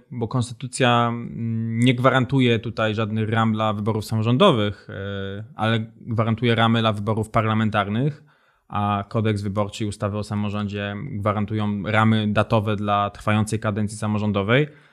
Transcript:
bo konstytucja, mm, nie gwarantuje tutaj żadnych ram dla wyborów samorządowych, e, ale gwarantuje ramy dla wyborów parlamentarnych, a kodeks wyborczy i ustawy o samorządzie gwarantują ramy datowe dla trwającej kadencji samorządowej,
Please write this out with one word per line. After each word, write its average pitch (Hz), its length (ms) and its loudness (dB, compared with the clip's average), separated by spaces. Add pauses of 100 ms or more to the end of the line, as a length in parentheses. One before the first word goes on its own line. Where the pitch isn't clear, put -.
(120)
bo 117 160 -4
konstytucja, 120 800 0
mm, 113 720 -4
nie 123 140 6
gwarantuje 123 640 4
tutaj 110 360 -2
żadnych 110 340 -2
ram 113 240 2
dla 107 200 0
wyborów 104 320 -2
samorządowych, 113 840 2
e, 98 540 -8 (120)
ale 110 360 -2 (100)
gwarantuje 113 540 0
ramy 113 240 4
dla 110 140 2
wyborów 107 360 -4
parlamentarnych, 110 920 0 (440)
a 104 420 -2
kodeks 107 320 0
wyborczy 101 420 -4
i 107 40 -2
ustawy 101 300 -4
o 104 60 -4
samorządzie 104 720 -4 (160)
gwarantują 104 720 -2
ramy 107 420 4
datowe 107 480 2
dla 101 340 0
trwającej 107 500 0
kadencji 107 380 -4
samorządowej, 107 680 0 (260)